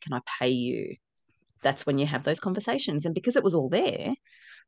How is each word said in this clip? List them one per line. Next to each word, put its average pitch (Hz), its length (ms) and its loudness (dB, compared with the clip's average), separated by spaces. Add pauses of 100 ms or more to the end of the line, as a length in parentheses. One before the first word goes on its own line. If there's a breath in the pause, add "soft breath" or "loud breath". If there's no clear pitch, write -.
Can 147 100 -6
I 123 80 -2 (200)
pay 127 100 2
you?" 123 460 -2 (680)
That's 139 240 2
when 139 120 2
you 143 80 2
have 143 180 -2
those 156 160 0
conversations. 190 680 -2
And 170 80 -2
because 247 220 0
it 262 80 4
was 180 100 4
all 135 140 2
there, 247 460 0 (540 loud breath)